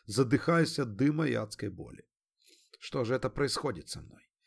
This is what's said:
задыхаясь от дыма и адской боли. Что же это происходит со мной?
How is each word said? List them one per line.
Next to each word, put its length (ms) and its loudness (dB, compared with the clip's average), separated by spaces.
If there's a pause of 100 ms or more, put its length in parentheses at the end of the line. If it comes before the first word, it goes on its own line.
задыхаясь 720 2
от 160 -4
дыма 320 2
и 60 0
адской 360 -4
боли. 360 -14 (720)
Что 240 -2
же 120 2
это 140 0
происходит 600 -2
со 120 -10
мной? 200 -20 (260)